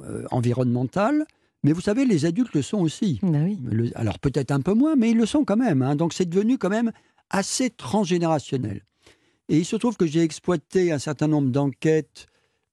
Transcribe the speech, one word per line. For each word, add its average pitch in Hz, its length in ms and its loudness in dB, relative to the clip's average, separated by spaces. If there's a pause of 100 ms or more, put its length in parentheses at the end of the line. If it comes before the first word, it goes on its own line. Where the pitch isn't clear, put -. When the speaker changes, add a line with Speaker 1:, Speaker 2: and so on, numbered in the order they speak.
Speaker 1:
euh, 113 220 -8
environnementales. 127 960 0 (380)
Mais 143 100 4
vous 175 80 -4
savez, 226 240 0
les 170 220 2
adultes 202 260 -2
le 147 80 0
sont 214 200 -4
aussi. 160 420 0
Speaker 2:
Bah 165 200 2
oui. 196 140 -2 (100)
Speaker 1:
Le, 113 280 0
alors 110 240 -4
peut-être 139 320 -2
un 143 100 0
peu 180 140 0
moins, 302 200 2
mais 226 140 4
ils 226 80 4
le 233 80 4
sont 294 180 2
quand 202 140 0
même, 202 240 2
hein. 135 140 0
Donc 165 180 0
c'est 180 160 -2
devenu 214 300 2
quand 185 100 -2
même 226 220 0 (400)
assez 214 400 -2
transgénérationnel. 160 1120 -2 (680)
Et 156 80 2
il 170 80 2
se 220 120 -4
trouve 233 200 -2
que 185 80 2
j'ai 160 160 0
exploité 175 680 0
un 147 80 -2
certain 151 300 -4
nombre 147 200 2
d'enquêtes, 143 760 0 (460)